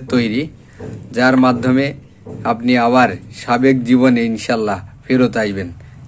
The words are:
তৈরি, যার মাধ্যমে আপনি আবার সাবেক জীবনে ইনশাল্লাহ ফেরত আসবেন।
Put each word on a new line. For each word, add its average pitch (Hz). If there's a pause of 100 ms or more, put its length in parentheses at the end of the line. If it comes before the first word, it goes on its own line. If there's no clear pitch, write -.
তৈরি, 123 (640)
যার 127
মাধ্যমে 127 (500)
আপনি 117
আবার 120 (180)
সাবেক 127
জীবনে 123
ইনশাল্লাহ 110 (140)
ফেরত 123
আসবেন। 98 (360)